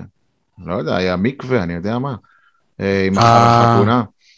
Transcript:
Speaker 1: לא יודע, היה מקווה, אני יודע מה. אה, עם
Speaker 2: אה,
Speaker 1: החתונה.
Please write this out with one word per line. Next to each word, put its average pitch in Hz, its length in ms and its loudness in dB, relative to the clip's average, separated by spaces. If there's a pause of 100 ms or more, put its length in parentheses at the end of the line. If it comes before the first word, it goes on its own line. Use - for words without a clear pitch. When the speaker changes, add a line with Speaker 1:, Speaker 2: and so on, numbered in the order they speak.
(640)
Speaker 1:
לא 82 80 -8
יודע, 117 220 -4
היה 92 200 -2
מקווה, 117 480 -4
אני 85 100 -6
יודע 98 260 -6
מה. 127 160 -8 (680)
אה, 98 260 -2
עם 95 100 -2
Speaker 2:
אה, 104 60 2
Speaker 1:
החתונה. 117 800 4 (340)